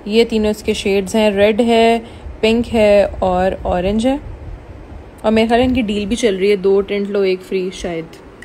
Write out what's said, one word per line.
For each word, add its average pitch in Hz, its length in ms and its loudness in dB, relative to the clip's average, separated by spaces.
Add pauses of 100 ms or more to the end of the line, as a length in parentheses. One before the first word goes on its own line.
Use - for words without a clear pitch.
ये 226 160 4
तीनों 220 260 0
इसके 214 240 -4
shades 196 420 -2
हैं, 214 160 4
Red 202 300 2
है, 233 360 4 (440)
pink 226 260 2
है 208 380 4
और 185 480 0 (120)
orange 196 400 0
है। 269 100 0 (1080)
और 220 60 2
मेरे 220 180 2
ख्याल 233 120 4
इनकी 254 240 2
deal 202 220 -4
भी 226 100 -2
चल 208 200 0
रही 196 140 2
है, 208 80 2
दो 196 240 2
टिंट 196 260 -4
लो 202 160 0
एक 185 180 -2
free, 190 300 -4
शायद 165 440 -8 (280)